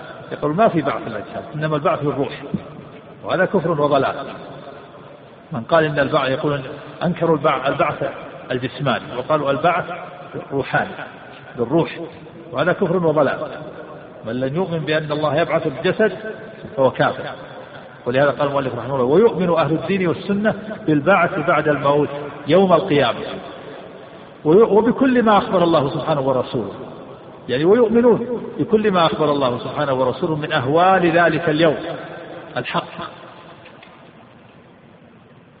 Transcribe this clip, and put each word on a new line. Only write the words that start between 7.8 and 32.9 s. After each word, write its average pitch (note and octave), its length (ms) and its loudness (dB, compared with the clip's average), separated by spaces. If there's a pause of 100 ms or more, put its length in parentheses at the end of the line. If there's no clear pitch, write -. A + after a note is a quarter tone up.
الجسماني، B2 680 -4
وقالوا: C#3 340 0
"البعث E3 340 0 (680)
روحاني B2+ 380 -2 (680)
بالروح"، C3+ 400 0 (540)
وهذا D3+ 200 0
كفر F3 240 0
وضلال. D3+ 420 2 (880)
من A#2+ 160 -6
لم C3+ 160 -2
يؤمن E3+ 220 -2
بأن D3+ 340 -2
الله D3 240 0
يبعث E3 300 0
الجسد D#3+ 460 0 (640)
فهو C3 140 4
كافر. - 340 0 (800)
ولهذا C3+ 240 4
قال C#3+ 180 -2
المؤلف C#3 260 -2
رحمه A#2+ 200 -6
الله: B2+ 100 0
"ويؤمن F3 460 4
أهل D#3+ 220 2
الدين F3+ 360 0
والسنة G3+ 460 0 (320)
بالبعث E3+ 520 2
بعد D3+ 300 2
الموت C#3+ 400 2 (380)
يوم F3+ 260 6
القيامة، C#3 480 4 (1200)
وي-، E3+ 180 8
وبكل A#3+ 600 4
ما G#3+ 160 6
أخبر F3 260 2
الله D3+ 260 4
سبحانه D3 300 -2
ورسوله"، B2 520 -2 (760)
يعني C3 160 0
ويؤمنون A3 800 4 (160)
بكل G#3+ 320 2
ما F3 160 6
أخبر D3+ 240 2
الله C3 280 2
سبحانه C#3 340 -2
ورسوله C3 440 0
من D3+ 160 -4
أهوال E3 580 4
ذلك E3 380 4
اليوم D3+ 280 4 (800)
الحق، C3 280 -4 (2750)